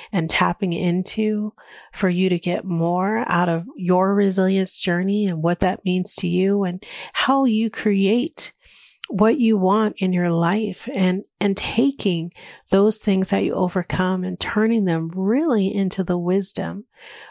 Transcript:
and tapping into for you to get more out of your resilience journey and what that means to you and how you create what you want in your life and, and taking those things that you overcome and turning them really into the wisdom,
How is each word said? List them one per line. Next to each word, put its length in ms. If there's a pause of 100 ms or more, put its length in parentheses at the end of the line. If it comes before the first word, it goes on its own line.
(120)
and 180
tapping 440
into 800 (400)
for 160
you 180
to 120
get 260
more 640
out 200
of 180 (120)
your 360
resilience 640
journey 520
and 140
what 180
that 260
means 300
to 120
you 360
and 200 (300)
how 320
you 240
create 800 (560)
what 300
you 200
want 400
in 160
your 160
life 640
and, 320 (160)
and 160
taking 720 (380)
those 300
things 300
that 140
you 100
overcome 680
and 160
turning 460
them 280
really 600
into 280
the 160
wisdom, 680 (440)